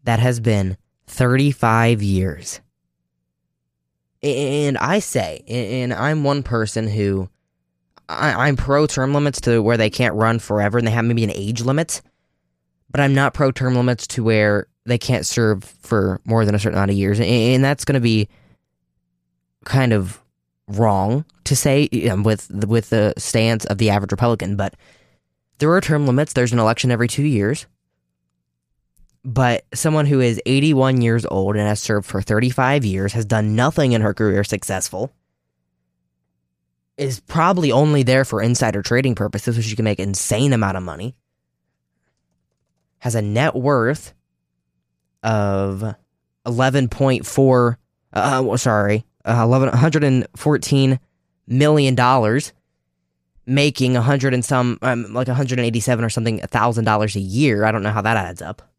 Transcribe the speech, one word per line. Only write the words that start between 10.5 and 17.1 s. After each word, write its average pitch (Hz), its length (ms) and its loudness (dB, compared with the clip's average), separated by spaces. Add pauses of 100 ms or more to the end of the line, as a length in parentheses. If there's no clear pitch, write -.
and 117 80 0
they 110 60 0
have 117 120 0
maybe 117 200 0
an 101 100 -2
age 110 260 -6
limit, 139 400 -2 (920)
but 139 100 -2
I'm 139 140 2
not 139 200 0
pro 135 180 0
term 127 220 -2
limits 123 340 0
to 117 160 -6
where 107 420 2 (200)
they 120 120 0
can't 113 280 -2
serve 107 360 0
for 98 600 -2
more 113 220 2
than 104 80 2
a 101 40 0
certain 98 200 -2
amount 98 120 0
of 101 60 2
years. 101 240 0